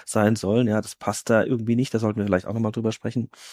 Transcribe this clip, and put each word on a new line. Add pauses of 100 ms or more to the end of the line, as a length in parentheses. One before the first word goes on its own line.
sein
sollen.
Ja,
das
passt
da
irgendwie
nicht.
Da
sollten
wir
vielleicht
auch
nochmal
drüber
sprechen. (220)